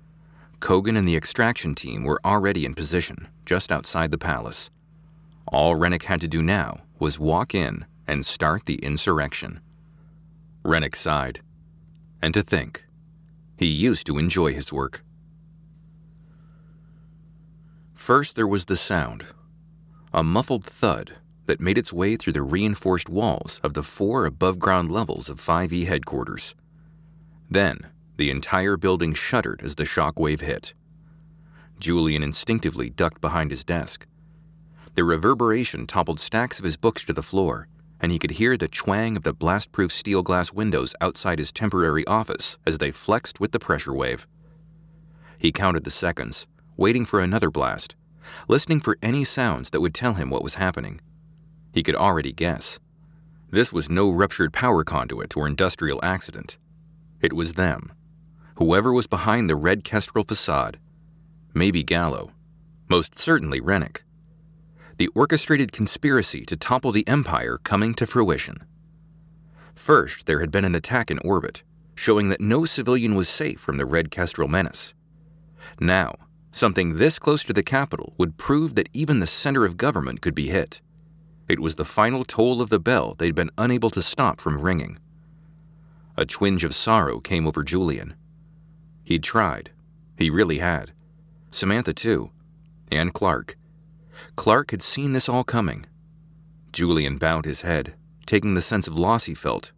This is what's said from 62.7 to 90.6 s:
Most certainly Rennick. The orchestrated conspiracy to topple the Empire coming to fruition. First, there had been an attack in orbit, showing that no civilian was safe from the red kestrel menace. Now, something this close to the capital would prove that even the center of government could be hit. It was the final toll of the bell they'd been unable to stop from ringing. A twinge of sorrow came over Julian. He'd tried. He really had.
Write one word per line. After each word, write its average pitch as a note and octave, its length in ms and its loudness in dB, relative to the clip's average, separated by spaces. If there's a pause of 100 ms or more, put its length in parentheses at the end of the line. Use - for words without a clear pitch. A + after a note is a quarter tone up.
Most F2+ 300 2
certainly E2 420 0
Rennick. E2+ 440 -2 (920)
The F2+ 200 2
orchestrated C#3 560 2
conspiracy A2+ 720 0
to - 120 -6
topple B2+ 360 0
the G#2 160 2
Empire D2+ 560 0
coming G#2+ 300 0
to A2+ 120 0
fruition. F#2 520 0 (1160)
First, G#2 520 2
there D2+ 120 2
had D#2+ 140 -2
been G2 120 4
an F2 120 2
attack A#2 340 -2
in D2+ 100 -2
orbit, - 440 -2 (320)
showing G#2 320 4
that F#2+ 120 0
no A#2 240 2
civilian A#2+ 520 2
was F#2 120 2
safe D2 300 -4
from - 180 -4
the C#2 100 0
red D#2 260 0
kestrel E2 340 -2
menace. E2 480 -2 (840)
Now, F2+ 340 2 (380)
something F#2 420 2
this C3 240 4
close D3 260 0
to - 80 -4
the G2 120 2
capital - 540 -4
would E2+ 180 0
prove D3 400 0
that G#2 160 0
even C#3+ 260 0
the F2 80 2
center C#3 380 0
of F2 120 0
government D#2 440 -2
could - 140 -2
be C#2 160 -2
hit. - 300 -2 (680)
It - 100 2
was D#2+ 160 -2
the D#2 100 -6
final A#2+ 380 0
toll A#2+ 400 2
of G#2+ 80 -2
the A2 80 4
bell E2 400 0
they'd E2 160 0
been E2 240 0
unable A#2 320 2
to G2 100 -2
stop - 400 0
from D2 200 -2
ringing. D#2 380 -2 (1200)
A - 80 0
twinge F#2 400 0
of D2+ 100 -4
sorrow E2+ 460 2
came E2 260 0
over D#2 160 0
Julian. D2+ 520 -2 (880)
He'd E2 200 0
tried. F2 480 0 (460)
He E2 140 2
really E2 280 4
had. D#2+ 340 -2 (580)